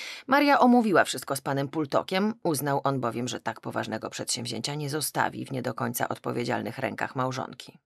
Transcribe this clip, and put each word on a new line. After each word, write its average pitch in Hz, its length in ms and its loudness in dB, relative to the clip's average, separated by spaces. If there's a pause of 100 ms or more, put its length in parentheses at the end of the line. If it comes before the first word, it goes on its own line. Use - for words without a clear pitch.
(280)
Maria 285 320 6
omówiła 226 440 8
wszystko - 320 -2
z - 60 -6
panem 139 260 0
Pultokiem, 160 680 0 (100)
uznał 143 400 0
on 139 160 2
bowiem, 120 280 -2
że - 120 -6
tak - 220 -6
poważnego 113 480 -6
przedsięwzięcia 120 680 -6
nie 147 140 -6
zostawi 143 560 -2
w - 60 -12
nie 131 100 -4
do 120 120 -4
końca 120 360 -4
odpowiedzialnych 120 680 -4
rękach 107 380 -6
małżonki. 127 720 -6